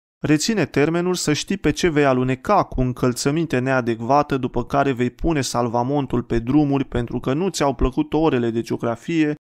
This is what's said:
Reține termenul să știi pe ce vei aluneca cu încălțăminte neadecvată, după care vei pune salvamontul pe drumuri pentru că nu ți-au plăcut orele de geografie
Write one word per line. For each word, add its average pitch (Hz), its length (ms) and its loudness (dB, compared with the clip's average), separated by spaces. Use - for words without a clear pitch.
Reține 160 400 2
termenul 170 480 0
să 151 200 -2
știi 190 240 -4
pe 151 140 0
ce 175 180 0
vei 147 160 4
aluneca 131 580 2
cu - 180 -4
încălțăminte 127 800 0
neadecvată, 131 800 0
după 123 280 -4
care 139 260 0
vei 123 180 0
pune 156 320 -2
salvamontul 120 800 -2
pe 117 160 -2
drumuri 139 460 2
pentru 120 340 -4
că 131 140 -2
nu 180 160 0
ți-au 143 260 0
plăcut 135 380 0
orele 139 360 2
de 113 120 -2
geografie 147 800 -2